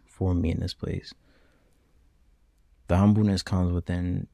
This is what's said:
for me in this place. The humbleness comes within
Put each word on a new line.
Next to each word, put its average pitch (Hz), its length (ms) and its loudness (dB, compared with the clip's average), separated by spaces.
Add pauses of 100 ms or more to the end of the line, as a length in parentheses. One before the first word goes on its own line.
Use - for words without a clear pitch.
for 92 280 -2
me 82 160 0
in 90 80 -2
this 90 160 -6
place. - 400 -8 (1700)
The 87 120 2
humbleness 104 440 4
comes 90 300 0
within 90 600 -4